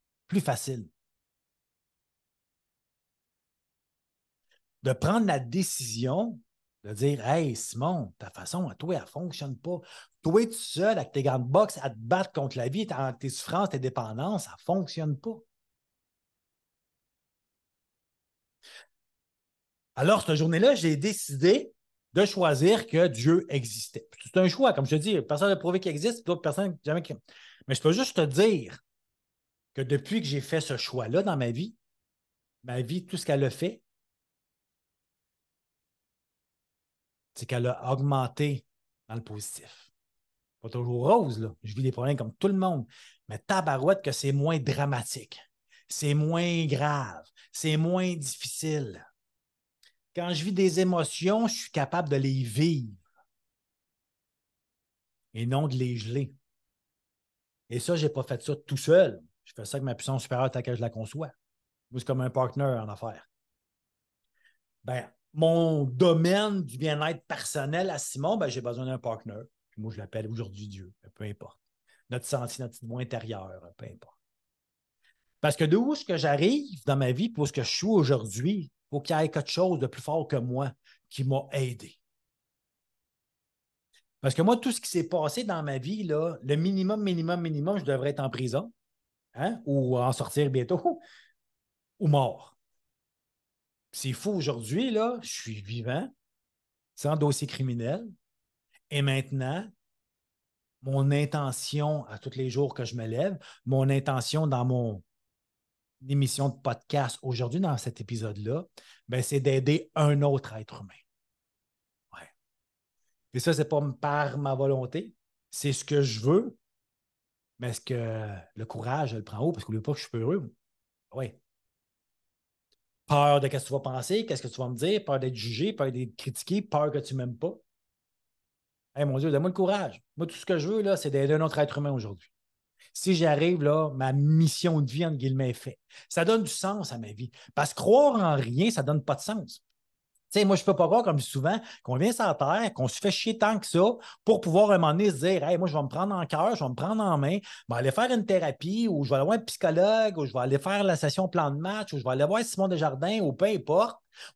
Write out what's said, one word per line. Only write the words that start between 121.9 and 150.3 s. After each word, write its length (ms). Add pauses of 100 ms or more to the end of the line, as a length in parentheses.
Peur 320
de 80
qu'est-ce 160
que 60
tu 40
vas 60
penser, 460
qu'est-ce 180
que 40
tu 140
vas 80
me 60
dire, 280
peur 160
d'être 160
jugé, 380
peur 180
d'être 240
critiqué, 460
peur 300
que 80
tu 160
m'aimes 220
pas. 160 (1400)
Hey, 100
mon 120
Dieu, 140
donne-moi 180
le 60
courage. 460 (140)
Moi, 120
tout 80
ce 100
que 120
je 100
veux, 140
là, 140
c'est 140
d'aider 240
un 80
autre 160
être 200
humain 140
aujourd'hui. 380 (640)
Si 200
j'y 120
arrive, 380
là, 300
ma 200
mission 680
de 100
vie, 140
entre 120
guillemets, 340
est 20
faite. 260 (300)
Ça 160
donne 180
du 80
sens 400
à 60
ma 140
vie. 200 (240)
Parce 180
que 80
croire 340
en 200
rien, 360
ça 120
donne 200
pas 120
de 60
sens. 420 (680)
Tu 80
sais, 60
moi, 100
je 80
peux 120
pas 100
croire, 180
comme 140
je 60
dis 60
souvent, 300 (220)
qu'on 160
vient 140
sur 140
la 100
Terre, 380
qu'on 140
se 120
fait 120
chier 260
tant 220
que 60
ça 180 (420)
pour 160
pouvoir, 300
à 40
un 20
moment 140
donné, 180
se 80
dire, « 300
Hey, 100
moi, 100
je 80
vais 80
me 40
prendre 260
en 120
cœur, 300
je 80
vais 60
me 60
prendre 260
en 160
main, 240
je 320
vais 60
aller 120
faire 200
une 140
thérapie, 640
ou 160
je 60
vais 60
aller 100
voir 120
un 40
psychologue, 760
ou 80
je 80